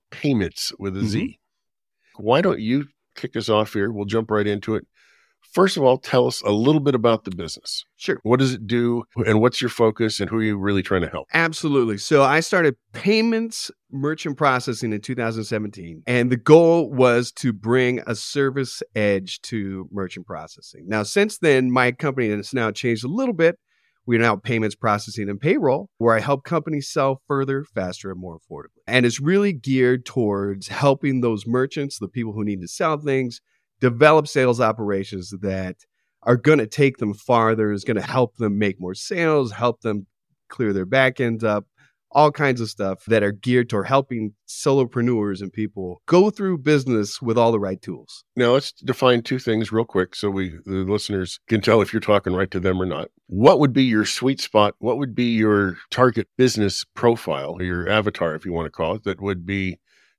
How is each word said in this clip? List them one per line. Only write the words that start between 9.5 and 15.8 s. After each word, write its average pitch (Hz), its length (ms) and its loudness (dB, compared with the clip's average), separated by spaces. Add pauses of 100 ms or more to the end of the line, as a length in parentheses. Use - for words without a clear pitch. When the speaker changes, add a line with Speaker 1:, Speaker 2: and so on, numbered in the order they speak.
Speaker 1:
your 123 80 -2
focus, 113 500 0
and 95 100 -4
who 110 80 -4
are 110 60 0
you 104 140 -2
really 98 260 0
trying 92 200 0
to - 60 -4
help? 73 240 -10
Speaker 2:
Absolutely. 147 640 0
So 139 240 2
I 139 200 4
started 160 340 0 (160)
Payments 226 800 -2 (180)
Merchant 147 480 -6
Processing 127 540 0
in 104 80 -4
two 120 160 -8
thousand 113 300 -4
seventeen, 101 600 -8